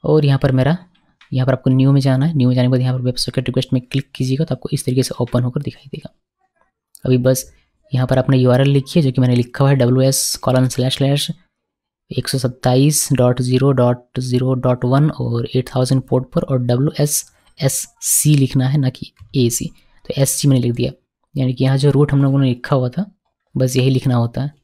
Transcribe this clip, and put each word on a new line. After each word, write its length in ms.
और 220
यहाँ 140
पर 140
मेरा, 240
यहाँ 160
पर 60
आपको 160
न्यू 220
में 100
जाना 240
है। 120
न्यू 100
में 80
जाने 120
के 40
बाद 100
यहाँ 140
पर 60
वेब 160
सॉकेट 300
रिक्वेस्ट 260
में 100
क्लिक 320
कीजिएगा 300
तो 100
आपको 180
इस 120
तरीके 180
से 160
ओपन 240
होकर 180
दिखाई 280
देगा। 240
अभी 140
बस 260
यहाँ 160
पर 100
अपना 200
यूआरएल 320
लिखिए, 340
जो 80
कि 100
मैंने 140
लिखा 280
हुआ 80
है 60
डब्ल्यू 240
एस 420
colon 260
slash 280
slash 320
एक 160
सौ 100
सत्ताईस 760
dot 300
zero 320
dot 480
zero 360
dot 280
one 260
और 340
एट 220
थाउजेंड 320
पोर्ट 260
पर, 140
और 200
डब्ल्यू 380
एस 240
एस 280
सी 340
लिखना 320
है, 100
ना 120
कि 220
एसी। 280
तो 120
एससी 300
मैंने 140
लिख 120
दिया, 180
यानी 180
कि 100
यहाँ 140
जो 140
रूट 200
हम 120
लोगों 160
ने 80
लिखा 280
हुआ 140
था 160
बस 220
यही 120
लिखना 260
होता 260
है। 120